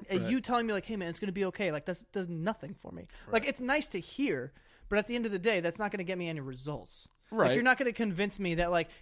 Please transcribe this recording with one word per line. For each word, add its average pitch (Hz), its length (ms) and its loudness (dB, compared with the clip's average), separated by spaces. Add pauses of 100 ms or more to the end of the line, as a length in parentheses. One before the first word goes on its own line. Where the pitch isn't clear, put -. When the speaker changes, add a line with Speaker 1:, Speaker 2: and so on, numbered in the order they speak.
(120)
Speaker 1:
uh, 180 60 4
Speaker 2:
Right. 180 120 0
Speaker 1:
you 254 120 2
telling 240 240 0
me, 214 80 0
like, 190 100 -2
"Hey, 226 120 -6
man, 180 120 -4
it's 165 100 -6
gonna 196 140 -2
be 196 140 0
okay," 180 260 -2
like, 147 140 -6
that's, 180 160 -4 (100)
does 185 160 -2
nothing 170 460 -4
for - 180 -14
me. 175 160 -14 (200)
Like, 214 140 4
Speaker 2:
Right. 285 60 -2
Speaker 1:
it's 262 140 -2
nice 285 260 2
to 185 120 -4
hear, 160 520 -2 (380)
but 202 80 4
at 208 80 2
the 240 100 -2
end 240 80 0
of 214 80 -2
the 190 60 0
day, 190 220 4
that's 170 180 0
not 208 120 -2
gonna 196 140 -4
get 180 140 -2
me 175 100 -2
any 160 120 -4
results. 131 680 -8 (220)
Speaker 2:
Right. 214 180 6
Speaker 1:
Like, 254 60 6
you're 240 100 4
not 254 140 8
gonna 247 160 2
convince 202 440 0
me 180 180 0
that, 175 140 4
like, 170 200 2 (120)